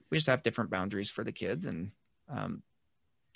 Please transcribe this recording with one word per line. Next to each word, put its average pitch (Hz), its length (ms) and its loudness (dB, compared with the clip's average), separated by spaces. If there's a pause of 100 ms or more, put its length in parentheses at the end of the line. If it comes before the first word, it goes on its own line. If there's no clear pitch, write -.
(120)
we 156 60 6
just 151 100 2
have 127 160 6
different 113 280 0
boundaries 98 400 0
for 113 120 -4
the 110 100 -4
kids, 113 320 -2
and, 90 260 -4 (380)
um, 104 340 -4 (720)